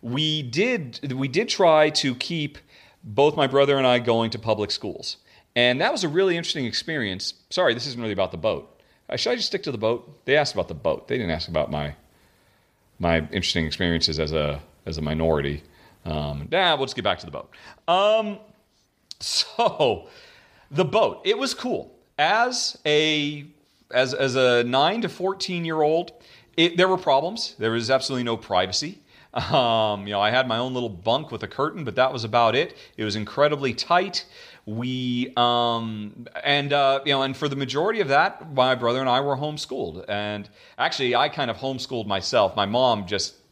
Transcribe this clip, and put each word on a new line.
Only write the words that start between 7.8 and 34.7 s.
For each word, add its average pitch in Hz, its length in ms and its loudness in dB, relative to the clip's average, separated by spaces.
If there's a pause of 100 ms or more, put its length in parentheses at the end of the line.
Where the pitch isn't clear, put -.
isn't 120 140 -10
really 110 120 -4
about 92 180 0
the 87 60 -12
boat. 82 400 -4 (320)
Uh, - 60 -4
should 220 160 -2
I 254 60 0
just 214 100 -4
stick - 160 -6
to 147 80 -6
the 120 60 -6
boat? 117 480 -4
They 135 100 2
asked 147 180 2
about 90 140 -2
the - 60 -10
boat. - 340 -2
They 123 100 -2
didn't 98 140 -2
ask 78 160 -4
about 78 240 -2
my, 73 240 -6 (1040)
my 85 180 4 (140)
interesting 87 340 -2
experiences 82 540 0
as 76 120 -2
a, 73 300 -2 (240)
as 78 140 -8
a - 20 -6
minority. 76 600 0 (420)
Um, 73 460 -6
nah, 175 240 2
we'll 135 100 -2
just - 100 -10
get 113 80 -6
back 92 160 2
to - 60 -16
the 80 60 -14
boat. 69 180 -12 (380)
Um, 208 500 2 (420)
<laughs> - 400 -20
so, - 880 0 (640)
the 165 160 0
boat, 180 400 0
it 208 100 2
was 254 200 -4
cool. - 420 -8 (220)
As 226 680 0
a, 151 600 0 (460)
as, 127 220 2
as 135 220 0
a 123 280 4
nine 170 380 2
to 190 80 -2
fourteen-year-old, 170 1000 -2 (440)
it, 170 220 2
there 180 100 6
were 185 100 4
problems. 165 600 0
There 113 140 0
was 117 180 -2
absolutely 131 360 0
no 117 120 -2
privacy. 95 640 -2 (340)
Um, 110 720 2
you 104 80 -6
know, 101 80 0
I 104 80 4
had 127 180 2
my 113 100 -2
own 127 160 -4
little 123 160 -4
bunk 113 420 -2
with 113 100 -8
a 107 60 -8
curtain, 151 380 -4
but 120 100 -6
that 131 180 2
was 120 100 -6
about 113 300 4
it. 147 240 -2 (200)
It 107 60 -4
was 104 120 -4
incredibly 139 580 0
tight. 180 520 -2 (400)
We, 123 720 -4